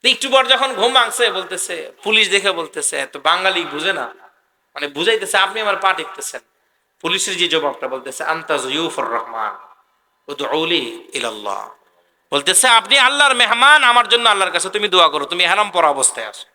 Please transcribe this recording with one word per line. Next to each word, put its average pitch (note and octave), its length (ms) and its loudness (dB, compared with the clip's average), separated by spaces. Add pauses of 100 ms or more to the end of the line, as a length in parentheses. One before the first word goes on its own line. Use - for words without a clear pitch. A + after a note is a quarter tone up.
তো - 40 -
একটু C4+ 200 -2
পর C4 140 4 (100)
যখন C4 220 0
ঘুম A3 240 0
ভাঙছে, A#3 320 0
বলতেছে, F#3 440 -8 (280)
পুলিশ G#3+ 320 2
দেখে G3 160 2 (100)
বলতেছে, D#3 360 -6
এত C3+ 180 -6 (140)
বাঙালি F3+ 360 0
বুঝে D#3 280 -4
না, C3+ 140 -4 (720)
মানে D3 120 -6
বুঝাইতেছে, F#3 500 -2
"আপনি G3 220 0
আমার G3+ 240 -2
পা F#3+ 80 4
টিপতেছেন।" D#3 500 -10 (640)
পুলিশের F#3 320 -4
যে F3 120 0
জবাবটা D3 400 -2
বলতেছে, C3 360 -10
"আনতা D#3+ 340 -4
জুয়ুফুর C#3 560 -4
রহমান, A2+ 380 -6 (760)
উদউলি C#3+ 560 -4 (340)
ইলাল্লাহ।" G#2 440 -6 (680)
বলতেছে, C#3+ 360 2
"আপনি A3+ 300 4
আল্লাহর C4+ 360 4
মেহমান, A#3+ 500 6
আমার A#3+ 240 6
জন্য A#3 200 2
আল্লাহর F#3+ 280 2
কাছে F#3 140 0
তুমি G#3 180 -4
দোয়া F3 200 6
করো, C#3+ 160 -2
তুমি F3 200 -4
ইহরাম G3+ 260 2
পরা E3 180 2
অবস্থায় B2 420 -2
আছো - 240 -20